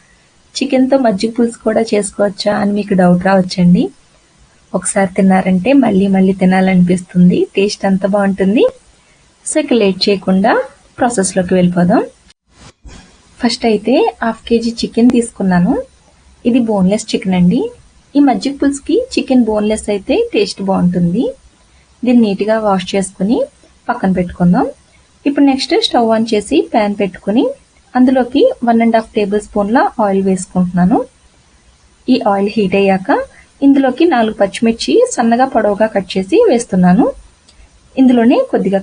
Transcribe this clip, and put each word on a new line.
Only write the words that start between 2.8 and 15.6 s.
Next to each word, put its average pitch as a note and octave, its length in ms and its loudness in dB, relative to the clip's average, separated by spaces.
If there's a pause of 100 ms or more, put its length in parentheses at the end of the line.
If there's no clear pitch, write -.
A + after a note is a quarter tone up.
డౌట్ F3+ 260 2
రావచ్చండి. F#3 560 2 (920)
ఒకసారి F#3+ 400 -2
తిన్నారంటే F#3 500 2 (160)
మళ్ళీ G3 320 2
మళ్ళీ F#3+ 260 2
తినాలనిపిస్తుంది, F#3 960 2 (160)
టేస్ట్ G3+ 360 -2
అంత F#3+ 140 0 (120)
బాగుంటుంది. G3 480 0 (840)
So - 40 -6 (100)
ఇక C#4+ 80 -2 (100)
లేట్ F#3+ 260 0
చేయకుండా G3 440 0 (460)
ప్రాసెస్లోకి F#3+ 600 -2
వెళ్ళిపోదాం. F3+ 440 2 (1400)
ఫస్ట్ A#3+ 340 -4
అయితే A3 240 0 (300)
హాఫ్ - 240 -8
కేజీ A#3 220 0 (100)
చికెన్ A#3+ 360 2
తీసుకున్నాను. G3 540 0 (760)